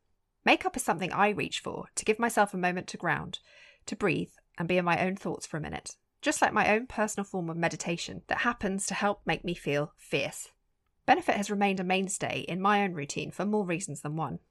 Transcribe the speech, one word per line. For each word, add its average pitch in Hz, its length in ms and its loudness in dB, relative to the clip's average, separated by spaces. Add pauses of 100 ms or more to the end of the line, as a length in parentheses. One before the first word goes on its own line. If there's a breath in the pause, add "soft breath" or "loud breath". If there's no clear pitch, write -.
(460)
Makeup - 320 4
is 233 60 -4
something 170 280 0
I 202 180 4
reach 175 300 -2
for - 260 -8 (100)
to - 100 -6
give 214 140 2
myself 226 340 4
a 190 40 -4
moment 180 300 0
to - 100 -10
ground, 170 420 -2 (480 loud breath)
to - 80 -8
breathe, 175 360 0 (280)
and 170 80 -2
be 180 100 2
in 175 80 4
my 170 180 4
own 190 120 0
thoughts - 300 -6
for - 120 -8
a 160 40 -4
minute, - 340 -10 (280)
just - 180 0
like 240 120 4
my 208 200 4
own 240 140 0
personal 208 380 -2
form 175 240 -4
of 165 80 -6
meditation 170 720 -4
that - 120 0
happens 202 480 0
to 196 80 -4
help 208 300 0
make 170 180 0
me 175 100 -2
feel 147 440 -2
fierce. - 520 -4 (560)
Benefit - 300 6
has 202 160 -2
remained 202 280 2
a 190 40 -2
mainstay 185 640 -2
in 180 140 -4
my 202 220 4
own 190 100 0
routine 151 360 -6
for 170 160 -4
more 208 200 2
reasons 170 360 -4
than 147 140 -6
one. 160 240 -4 (120)